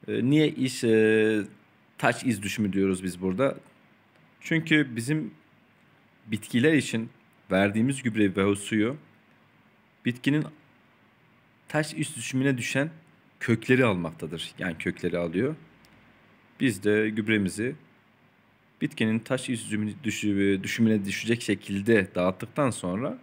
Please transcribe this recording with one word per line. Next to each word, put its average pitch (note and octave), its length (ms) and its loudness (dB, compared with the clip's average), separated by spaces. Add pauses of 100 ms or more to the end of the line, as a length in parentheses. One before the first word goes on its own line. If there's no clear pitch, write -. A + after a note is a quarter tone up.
Ee, G#2+ 160 -2
niye D3 240 4
iş, B2+ 360 -4
e, A2 600 4 (540)
taş C3+ 260 0
iz G#2+ 180 -2
düşümü G2+ 300 -2
diyoruz F#2+ 320 0
biz F2 180 -6
burada? F#2+ 340 0 (840)
Çünkü D#3 560 2
bizim D3+ 380 -4 (920)
bitkiler A#2+ 460 2
için A#2 380 0 (400)
verdiğimiz G#2+ 520 2
gübre G#2+ 340 2
ve G2+ 200 2
suyu A2 400 -2 (1080)
bitkinin C#3 400 0 (1200)
taş D3+ 260 -2
iz - 220 -6
düşümüne C3 420 0
düşen C#3 320 -2 (500)
kökleri B2 440 4
almaktadır. E2 760 -4
Yani E2+ 200 -4
kökleri F2 400 -4
alıyor. F#2 380 -2 (1040)
Biz G2+ 240 0
de G#2+ 260 4
gübremizi G#2+ 640 0 (1080)
bitkinin A2 380 0
taş B2+ 300 -4
iz G#2+ 220 -6
düşümü-, G#2+ 240 -4 (100)
düşü-, G2 580 0
düşümüne A2 420 2
düşecek A2 380 -2
şekilde G2+ 720 0
dağıttıktan F#2 560 -2
sonra A#2 520 -6